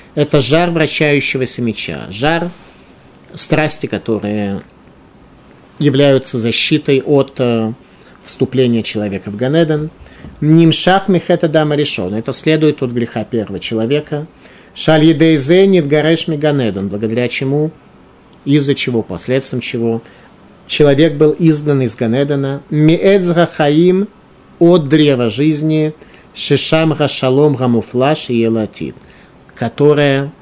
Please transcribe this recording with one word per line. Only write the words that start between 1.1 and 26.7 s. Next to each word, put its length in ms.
меча, 480
жар 400
страсти, 520
которые 760
являются 600
защитой 640
от, 380
э, 340
вступления 580
человека 480
в 60
Ганеден. 540
Нимшах 680
Михет 360
Адама 320
Ришон, 380
это 180
следует 500
от 80
греха 340
первого 360
человека. 680
Шаль 300
Едей 320
Зе 300
Нидгареш 640
Ми 80
Ганеден, 520
благодаря 400
чему, 420
из-за 300
чего, 280
последствием 580
чего, 420
человек 480
был 240
изгнан 440
из 140
Ганедена. 760
Миэцга 760
Хаим, 640
от 260
древа 460
жизни, 640
Шишам 580